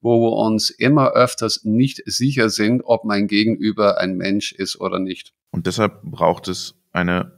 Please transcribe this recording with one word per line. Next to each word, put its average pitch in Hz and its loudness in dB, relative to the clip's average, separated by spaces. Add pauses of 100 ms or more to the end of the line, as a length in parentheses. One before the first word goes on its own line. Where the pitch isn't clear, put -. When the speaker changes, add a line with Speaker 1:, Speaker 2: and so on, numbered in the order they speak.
Speaker 1:
wo 117 4
wir 113 2
uns 110 0
immer 131 2
öfters 113 0
nicht 117 0
sicher 123 0
sind, 113 0
ob 117 2
mein 104 0
Gegenüber 104 2
ein 92 -2
Mensch 98 -2
ist - -8
oder 92 -4
nicht. 95 -8 (180)
Speaker 2:
Und 87 -6
deshalb 98 -2
braucht 85 0
es - -8 (160)
eine 90 -2